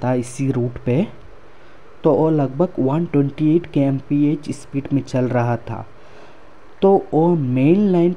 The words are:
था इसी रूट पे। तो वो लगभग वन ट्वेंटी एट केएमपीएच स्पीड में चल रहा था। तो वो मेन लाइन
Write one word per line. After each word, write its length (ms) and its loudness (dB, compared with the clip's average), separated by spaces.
था 100 2
इसी 360 -2
रूट 360 -2
पे। 200 2
तो 80 4
वो 180 2
लगभग 480 0
वन 280 0
ट्वेंटी 500 2
एट 100 0
केएमपीएच 840 0
स्पीड 400 -8
में 100 2
चल 260 -2
रहा 300 0
था। 280 -10
तो 80 6
वो 160 4
मेन 600 4
लाइन 280 4